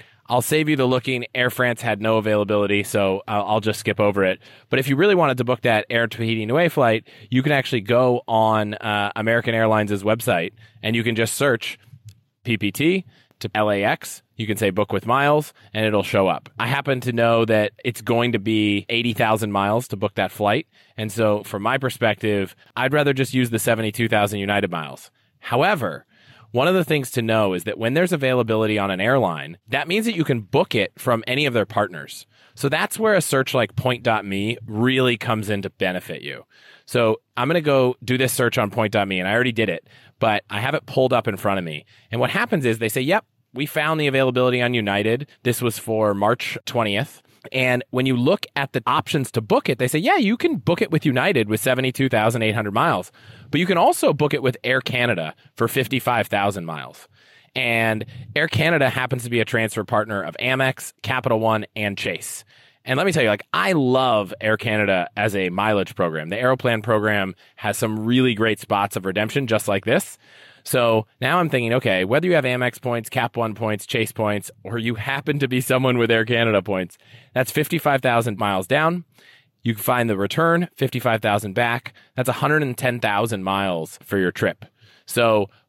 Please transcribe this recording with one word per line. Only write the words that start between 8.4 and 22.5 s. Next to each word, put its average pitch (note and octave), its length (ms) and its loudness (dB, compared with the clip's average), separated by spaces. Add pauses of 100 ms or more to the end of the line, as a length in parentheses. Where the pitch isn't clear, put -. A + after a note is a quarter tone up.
uh, G#2 420 -2
American A2+ 380 0
Airlines' G#2+ 480 2
website, G#2 520 0 (280)
and A2 140 -2
you A2+ 80 0
can A#2 120 0
just A2+ 200 0
search - 420 -2 (640)
P A#2 140 -2
P G2+ 140 -2
T F3+ 340 0 (320)
to - 160 -8
L G#2+ 160 2
A G2+ 140 2
X. - 400 -4 (120)
You A2 120 -8
can G#2 100 -2
say, G#2 140 2
"Book G2+ 200 -2
with G2 140 -4
miles," C#3+ 480 2 (220)
and A2 100 0
it'll G#2 160 2
show G2 260 2
up. D#2+ 300 -2
I A2+ 80 -2
happen C3+ 360 -2
to A#2+ 120 -4
know A#2 320 4
that G#2+ 280 2 (100)
it's A#2+ 180 -6
going A#2 300 0
to G#2 80 -8
be G#2 500 0
eighty A#2 240 -2
thousand A2 380 0
miles G2+ 380 0
to A2 60 -8
book G2+ 200 -4
that G2 160 -2
flight. G#2+ 340 0 (320)
And G#2+ 140 -6
so G#2 320 2
from G2+ 180 -8
my A#2+ 160 0
perspective, G#2+ 800 -2 (200)